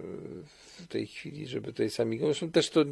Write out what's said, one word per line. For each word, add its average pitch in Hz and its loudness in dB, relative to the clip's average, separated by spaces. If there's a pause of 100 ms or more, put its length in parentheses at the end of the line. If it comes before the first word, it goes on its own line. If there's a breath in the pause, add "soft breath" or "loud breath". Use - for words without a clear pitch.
(440)
w - -20
tej 110 -4
chwili, - -10
żeby 123 -6
tutaj 117 0
z - -2
Amigą, 113 2
zresztą 156 0
też 165 4
to 156 8